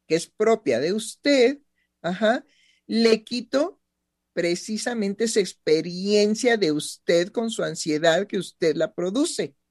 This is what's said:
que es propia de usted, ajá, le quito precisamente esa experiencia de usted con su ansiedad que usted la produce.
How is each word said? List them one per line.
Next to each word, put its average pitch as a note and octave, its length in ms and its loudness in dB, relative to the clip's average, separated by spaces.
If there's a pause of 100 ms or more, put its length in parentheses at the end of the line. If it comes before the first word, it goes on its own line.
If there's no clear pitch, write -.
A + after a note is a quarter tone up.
que D#3+ 80 2
es E3+ 100 -6
propia G#3+ 540 0
de E3 120 -2
usted, C4 680 2 (420)
ajá, G#3+ 440 -2 (440)
le A3 340 2
quito C4+ 580 -4 (520)
precisamente G3+ 920 -4
esa A3+ 140 0
experiencia G3+ 1160 0
de E3+ 160 0
usted E3+ 560 0
con A3+ 200 -4
su A3 140 -6
ansiedad D#3+ 640 0
que G3+ 120 -4
usted E3+ 360 -2
la D#3+ 180 -2
produce. F#3+ 640 -4 (160)